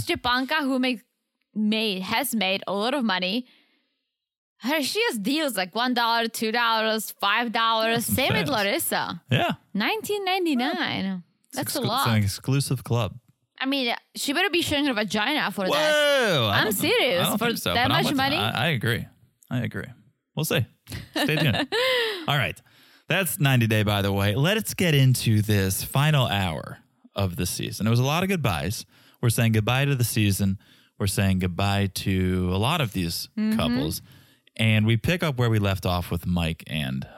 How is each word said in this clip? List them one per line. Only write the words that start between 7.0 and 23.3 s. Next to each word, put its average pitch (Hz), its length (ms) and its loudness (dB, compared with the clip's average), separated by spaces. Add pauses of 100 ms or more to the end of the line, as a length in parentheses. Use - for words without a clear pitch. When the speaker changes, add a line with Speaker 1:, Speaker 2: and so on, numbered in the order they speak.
Speaker 1:
five 220 320 0
dollars. 226 380 2
Speaker 2:
Yeah, 233 100 2
some 214 140 0
Speaker 1:
Same 285 200 2
with 427 140 0
Speaker 2:
sales. - 20 -2 (140)
Speaker 1:
Larissa. 202 640 -2
Speaker 2:
Yeah. 330 220 0 (200)
Speaker 1:
Nineteen 403 520 -2
ninety-nine. 269 960 -2 (260)
Speaker 2:
It's - 80 -10
Speaker 1:
That's - 200 -4
a 285 40 -2
Speaker 2:
exclu-, 226 60 -2
Speaker 1:
lot. 247 200 0
Speaker 2:
it's 117 100 2
an 104 60 4
exclusive 131 640 -2
club. 117 320 -2 (440)
Speaker 1:
I 262 60 -2
mean, 269 280 -2 (200)
she - 180 -4
better 359 180 0
be 339 120 0
showing 294 240 0
her 262 80 0
vagina 208 560 0
for 196 160 -4
Speaker 2:
Whoa, - 80 2
Speaker 1:
that. 302 200 2 (600)
Speaker 2:
I 110 40 4
Speaker 1:
I'm 294 60 2
Speaker 2:
don't, 415 80 0
Speaker 1:
serious. 302 540 2
Speaker 2:
I 190 40 2
don't 240 80 0
Speaker 1:
For 240 80 0
Speaker 2:
think 220 120 -2
so, - 160 -2
Speaker 1:
that 247 140 2
Speaker 2:
but - 60 2
I'm 339 80 2
Speaker 1:
much - 100 0
Speaker 2:
with 285 40 0
Speaker 1:
money? 277 200 0
Speaker 2:
I, 113 300 -2
I - 20 0
agree. 113 380 -2 (440)
I 123 100 -4
agree. 104 260 -6 (500)
We'll 151 80 -2
see. 147 200 0 (520)
Stay 160 200 0
tuned. - 200 2 (420)
Speaker 1:
<laughs> 415 300 -4
Speaker 2:
All 143 80 0
right. 127 240 -4 (480)
That's 175 320 -2